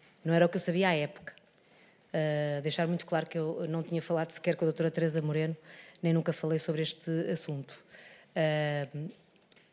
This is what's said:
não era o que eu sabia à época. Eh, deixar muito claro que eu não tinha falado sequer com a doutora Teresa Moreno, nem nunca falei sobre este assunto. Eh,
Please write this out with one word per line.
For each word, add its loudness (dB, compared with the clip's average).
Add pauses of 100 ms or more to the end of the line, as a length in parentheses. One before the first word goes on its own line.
(240)
não 2
era 8
o 4
que -4
eu 0
sabia 2
à 4
época. -4 (760)
Eh, 0
deixar 0
muito -2
claro 0
que -6
eu -4
não -2
tinha -2
falado -2
sequer 0
com 0
a 6
doutora 2
Teresa 0
Moreno, 0 (460)
nem 4
nunca 2
falei 0
sobre 0
este -4 (200)
assunto. -6 (580)
Eh, 0 (840)